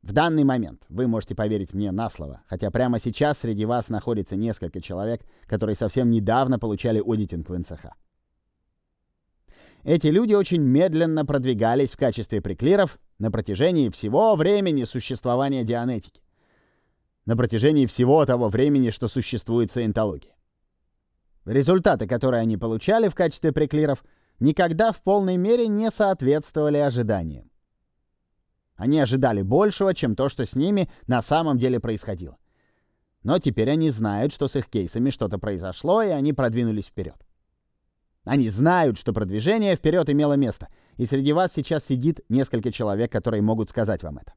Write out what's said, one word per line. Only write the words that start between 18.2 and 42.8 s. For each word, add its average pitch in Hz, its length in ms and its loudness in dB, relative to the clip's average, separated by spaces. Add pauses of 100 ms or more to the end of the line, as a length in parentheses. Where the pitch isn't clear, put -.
того 123 240 0
времени, 131 400 2
что 113 180 -6
существует 117 640 -2
саентология. 110 640 -4 (1080)
Результаты, 139 640 2
которые 123 340 0
они 113 160 0
получали 120 500 0
в 165 60 -2
качестве 165 380 0
приклиров, 151 520 0 (360)
никогда 170 520 2
в - 120 -10
полной 190 340 2
мере 233 300 2
не 214 240 0
соответствовали 151 840 2
ожиданиям. 107 760 -2 (1200)
Они 139 240 0
ожидали 127 440 2
большего, 185 500 2
чем 110 220 -2
то, 135 120 0
что 131 160 -4
с - 120 -8
ними 185 340 0 (160)
на 123 160 0
самом 151 380 0
деле 123 200 0
происходило. 101 580 -8 (840)
Но 143 160 0
теперь 110 320 0
они 156 220 2
знают, 110 420 -2
что 143 140 -4
с - 80 -6
их - 120 -2
кейсами 117 440 -2
что-то 104 260 -4
произошло, 104 640 -2
и 208 80 0
они 147 240 0
продвинулись 113 540 -2
вперёд. 78 300 -12 (1040)
Они 123 260 0
знают, 143 480 2
что 120 160 -4
продвижение 131 600 0
вперёд 160 340 0
имело 147 240 2
место, 139 340 -2 (300)
и 120 80 -2
среди 139 260 0
вас 175 220 2
сейчас 151 320 -4
сидит 139 420 -2
несколько 123 440 0
человек, 110 400 -2